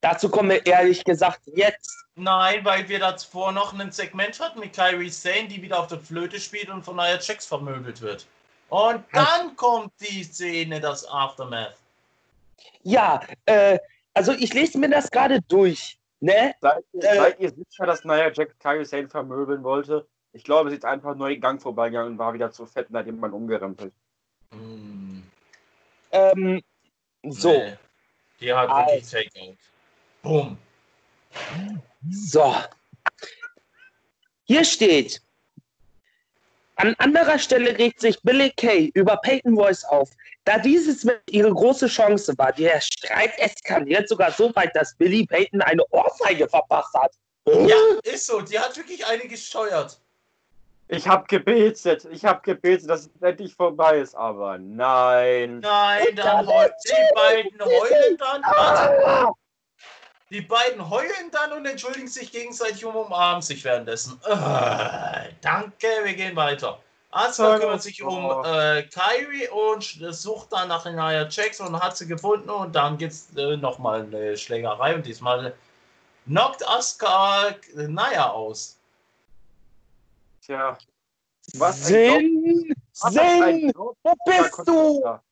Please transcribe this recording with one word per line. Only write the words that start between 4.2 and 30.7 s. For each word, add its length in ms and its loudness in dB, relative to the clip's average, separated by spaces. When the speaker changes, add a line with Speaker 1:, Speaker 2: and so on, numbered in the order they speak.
Speaker 2:
hatten 200 -10
mit 160 -16
Kairi 340 0
Sane, 380 -6
die 140 -14
wieder 180 -4
auf 80 -4
der 120 -12
Flöte 420 -10
spielt 280 -12
und 140 -14
von 140 -14
Nia 220 0
Jax 260 -10
vermöbelt 560 -10
wird. 240 -10
Und 440 0
Speaker 1:
Ach. 120 4
Speaker 2:
dann 180 -6
kommt 460 -2
die 220 -10
Szene, 580 -8
das 260 -8
Aftermath. 680 -8
Speaker 1:
Ja, 380 2
äh, 340 6
also 200 2
ich 200 -4
lese 240 0
mir 120 0
das 200 2
gerade 340 2
durch, 540 0
ne? 400 2
Speaker 3:
Seid 320 2
ihr, 120 -10
Speaker 1:
Äh. 120 4
Speaker 3:
seid 240 4
ihr 100 -2
sicher, 360 -12
dass 180 -2
Nia 260 2
Jax 300 -6
Kairi 240 -2
Sane 240 -8
vermöbeln 560 -8
wollte? 420 -4
Ich 100 -20
glaube, 260 2
sie 80 -8
hat 80 -10
einfach 300 -6
nur 140 -6
den 120 -6
Gang 200 -2
vorbeigegangen 520 -6
und 40 -14
war 160 -4
wieder 180 -6
zu 140 -20
fett 240 -10
und 80 -8
hat 80 -8
jemanden 300 -10
umgerempelt. 580 -8
Speaker 2:
Hm. 800 -18
Speaker 1:
Ähm, 520 2
so. 280 0
Speaker 2:
Nee. 260 2
Die 140 -2
hat 160 2
Speaker 1:
Also. 220 4
Speaker 2:
wirklich 420 -4
Takeout. 240 -20
Bumm. 360 -2